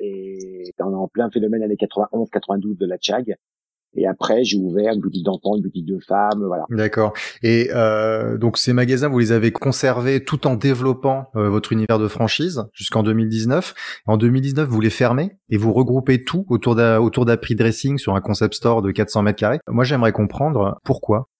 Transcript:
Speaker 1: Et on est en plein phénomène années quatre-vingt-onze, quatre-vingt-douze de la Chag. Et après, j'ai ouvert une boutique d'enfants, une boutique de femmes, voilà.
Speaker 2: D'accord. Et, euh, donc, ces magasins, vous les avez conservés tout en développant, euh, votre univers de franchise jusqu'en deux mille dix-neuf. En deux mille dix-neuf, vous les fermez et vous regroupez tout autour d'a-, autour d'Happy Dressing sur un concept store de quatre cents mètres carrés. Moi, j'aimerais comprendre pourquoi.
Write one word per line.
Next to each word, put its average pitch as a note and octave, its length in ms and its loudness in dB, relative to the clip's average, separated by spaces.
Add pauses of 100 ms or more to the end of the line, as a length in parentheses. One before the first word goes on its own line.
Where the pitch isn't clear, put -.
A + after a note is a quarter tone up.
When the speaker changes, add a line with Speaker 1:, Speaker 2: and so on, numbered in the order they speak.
Speaker 1:
Et F#2+ 800 -10
on G2 120 -2
est - 20 -2
en F#2+ 140 -4
plein A2+ 220 -2
phénomène A2 320 -2
années G#2 140 -2
quatre-vingt-onze, G#2+ 540 -2
quatre-vingt-douze G#2+ 480 -4
de F#2+ 80 -2
la F2+ 120 -4
Chag. G#2+ 380 -4 (580)
Et F#2+ 120 0
après, A2+ 380 0
j'ai G2+ 140 -2
ouvert G2 340 0
une G#2+ 80 -2
boutique F#2 240 -4
d'enfants, G2 320 -2
une G#2 60 -2
boutique F2+ 240 -6
de F#2+ 200 -4
femmes, G#2 380 0
voilà. F2 240 -4
Speaker 2:
D'accord. G#2+ 460 0 (280)
Et, A#2 320 2
euh, A2 640 0
donc, A2+ 220 0
ces B2+ 160 2
magasins, B2 340 2
vous C3 100 2
les A2+ 140 4
avez A2+ 180 4
conservés C3 720 0
tout C#3 240 -4
en B2+ 100 2
développant, C3 800 0
euh, G#2 120 2
votre G#2 240 0
univers A2 260 2
de G#2+ 80 2
franchise A#2+ 580 -2 (100)
jusqu'en - 280 -2
deux G#2+ 120 2
mille A2+ 160 2
dix-neuf. A#2 440 -2 (320)
En A2 120 4
deux A#2 100 4
mille C3 140 2
dix-neuf, C#3 260 -2
vous A2 140 0
les A2 80 4
fermez C3 480 0 (100)
et A2 80 0
vous A2 160 2
regroupez B2+ 500 2
tout F3+ 260 -4
autour A#2+ 260 2
d'a-, A2+ 260 4
autour A#2+ 240 2
d'Happy A#2 320 0
Dressing A2+ 400 0
sur G2 180 -2
un G2 60 2
concept G#2 340 0
store A#2 280 2
de G2 80 0
quatre G2 180 0
cents G#2+ 140 0
mètres G2+ 160 0
carrés. A2 200 0 (100)
Moi, A#2+ 160 2
j'aimerais B2 280 2
comprendre G#2+ 720 0
pourquoi. - 560 0